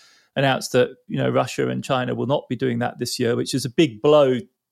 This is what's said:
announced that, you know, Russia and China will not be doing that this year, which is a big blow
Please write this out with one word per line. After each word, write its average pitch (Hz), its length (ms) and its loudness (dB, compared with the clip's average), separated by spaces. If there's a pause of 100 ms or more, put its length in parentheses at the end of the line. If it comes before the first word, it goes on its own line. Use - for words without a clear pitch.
(360)
announced 135 380 0
that, 123 180 4 (160)
you - 100 -6
know, 127 140 0
Russia 127 360 -2
and 127 160 -6
China 127 300 -2
will 117 140 -4
not 143 200 -2
be 127 80 -4
doing 120 240 -2
that 120 200 -4
this 120 180 -6
year, 120 180 0
which 123 200 -4
is 123 100 -4
a 131 60 -6
big 123 280 2
blow 143 380 4 (340)